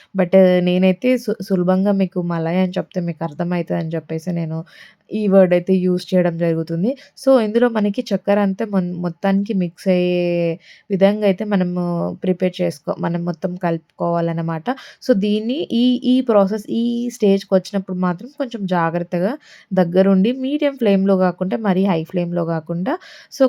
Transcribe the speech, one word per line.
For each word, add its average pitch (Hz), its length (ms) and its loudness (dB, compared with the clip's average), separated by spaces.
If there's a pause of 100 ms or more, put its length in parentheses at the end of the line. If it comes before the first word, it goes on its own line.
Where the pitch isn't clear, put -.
(160)
But 185 180 0 (300)
నేనైతే 185 540 2
సు-, 240 240 -4
సులభంగా 190 540 0
మీకు 185 320 -2
మలాయ్ 170 320 -2
అని 185 160 0
చెప్తే 180 280 -4
మీకు 165 200 -6
అర్థమవుతుందని 170 720 -4
చెప్పేసి 160 400 -6
నేను 160 260 -6 (520)
ఈ 214 180 -4
వర్డ్ 185 240 6
అయితే 180 240 2
యూజ్ 180 280 0
చేయడం 180 320 0
జరుగుతుంది. 165 520 -2 (240)
So, - 160 -2 (100)
ఇందులో 226 320 2
మనకి 208 320 0
చక్కెర 202 360 0
అంతా 196 280 0
మొన్-, 180 320 -2
మొత్తానికి 196 560 -2
మిక్స్ 180 320 -4
అయ్యే 180 360 2 (640)
విధంగా 202 360 2
అయితే 190 200 0
మనము 180 360 0 (360)
ప్రిపేర్ 185 380 -2
చేసుకో-, 175 440 -4
మనం 170 240 -4
మొత్తం 175 340 -6
కలుపుకోవాలన్నమాట. 170 1080 -4 (320)
So, - 200 0
దీన్ని 214 400 -2 (140)
ఈ, 233 120 2 (200)
ఈ 247 200 2
ప్రాసెస్ 208 480 2
ఈ 226 120 -2 (280)
స్టేజ్‌కి 196 400 0
వచ్చినప్పుడు 190 480 -2
మాత్రం 185 340 -4
కొంచెం 240 340 -8
జాగ్రత్తగా 175 640 -2 (380)
దగ్గరుండి 190 640 4
మీడియం 285 360 -2
ఫ్లేమ్‌లో 196 440 2
కాకుండా 185 420 -2
మరీ 190 240 0
హై 175 200 0
ఫ్లేమ్‌లో 175 420 -4
కాకుండా, 170 480 -4 (400)
so, 269 160 0